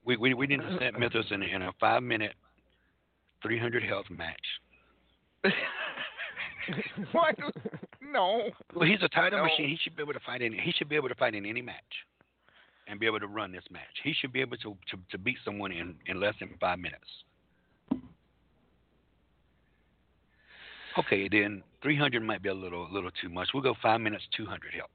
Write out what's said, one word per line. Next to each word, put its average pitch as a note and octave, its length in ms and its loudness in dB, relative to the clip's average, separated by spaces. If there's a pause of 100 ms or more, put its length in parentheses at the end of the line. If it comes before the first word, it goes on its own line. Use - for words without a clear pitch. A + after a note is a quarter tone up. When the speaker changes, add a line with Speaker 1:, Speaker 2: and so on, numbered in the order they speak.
Speaker 1:
we, A#2+ 120 4
we, B2+ 180 6
we C3 100 2
need C#3 140 2
to A2 200 -4
set A#2+ 200 0
Mithras A2+ 320 2
in, G2 100 -2
in F#2 220 -2
a F#2 160 -4
five-minute, A2+ 560 2 (1040)
three A#2 160 0
hundred A#2 260 0
health G2+ 280 -2
match. E2 240 -8 (1080)
Speaker 2:
<laughs> G3 80 6 (1600)
Why D#4+ 180 6
do, C#4+ 180 -4 (520)
no. A#3+ 480 2 (260)
Speaker 1:
Well, D#3+ 120 6
he's F#3+ 140 8
a E3+ 80 4
title F3 300 4
Speaker 2:
No. D#3+ 60 4
Speaker 1:
machine. D#3 240 2
He E3 140 -2
should - 120 -4
be D3+ 80 -6
able D3 100 -4
to B2+ 120 -6
fight B2 180 -4
in, A2+ 100 0
he - 200 0
should - 160 -2
be D3 60 0
able C3+ 140 2
to B2 60 -2
fight A#2+ 180 4
in G2+ 120 -6
any A#2 180 -4
match G2+ 140 -10 (1080)
and G#2 120 -10
be A2+ 80 2
able G#2+ 140 2
to G2+ 60 -6
run G2+ 240 -6
this F2+ 200 -12
match. E2 100 -14 (220)
He D#3 100 0
should C3+ 200 -2
be C3 80 0
able B2 160 -2
to, G#2+ 200 -10 (140)
to, G#2 60 -10 (140)
to G2 60 -8
beat A#2+ 260 -2
someone G2+ 280 -4
in, E2+ 240 -6 (100)
in F#2 140 -4
less G#2 200 2
than F#2+ 100 -10 (100)
five F2+ 180 2
minutes. E2+ 300 -10 (4000)
Okay, G2 300 2
then G#2 360 4 (180)
three D3 160 4
hundred B2+ 260 4
might G#2+ 200 -2
be G2 60 2
a F#2+ 40 0
little, F2 380 -6
little F#2 180 -2 (120)
too F2+ 80 -6
much. F2+ 240 -4
We'll C3+ 100 -2
go B2 180 4
five A2+ 180 6
minutes, G#2+ 240 -2 (140)
two A2 80 -4
hundred - 300 -10
health. - 200 -10